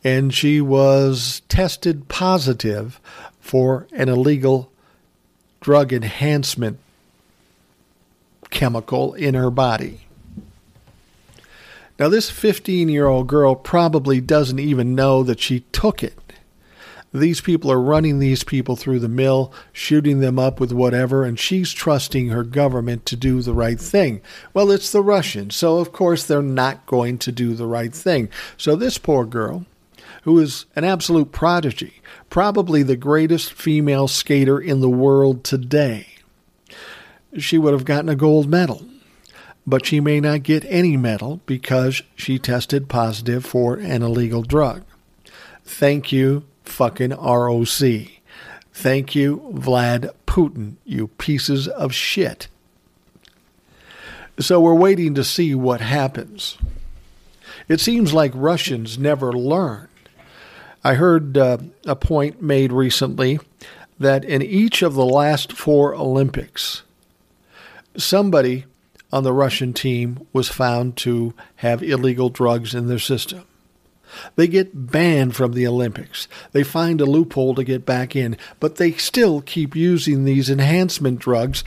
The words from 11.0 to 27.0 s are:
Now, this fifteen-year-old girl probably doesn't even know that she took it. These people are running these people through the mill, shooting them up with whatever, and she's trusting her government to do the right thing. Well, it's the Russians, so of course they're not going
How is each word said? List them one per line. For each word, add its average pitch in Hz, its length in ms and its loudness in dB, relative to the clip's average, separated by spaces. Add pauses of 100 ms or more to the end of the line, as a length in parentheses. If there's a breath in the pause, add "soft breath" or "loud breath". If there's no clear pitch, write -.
Now, 147 120 2
this 220 180 2
fifteen-year-old 151 1000 2
girl 139 280 4
probably 143 680 2
doesn't 135 380 2
even 127 360 0
know 135 280 4
that 123 180 -2
she 123 200 -2 (120)
took - 300 0
it. - 320 -12 (800 loud breath)
These 156 260 2
people 160 320 0
are 127 80 4
running 147 380 2
these 135 260 2
people 127 320 -2
through 131 220 -2
the 117 100 -2
mill, 131 460 0 (180 loud breath)
shooting 147 480 0
them 131 180 0
up 131 220 0
with 123 100 -2
whatever, 127 540 0
and 117 140 -4
she's 185 340 -2
trusting 135 560 -2
her 117 140 -2
government 123 640 -2
to 123 100 -8
do 127 240 0
the 120 140 -4
right 117 260 0
thing. 143 400 0 (320 loud breath)
Well, 202 180 2
it's 196 220 0
the 208 100 4
Russians, 185 540 0
so 165 220 2
of 170 140 -4
course 170 320 0
they're 143 180 0
not 131 420 -2
going 123 340 0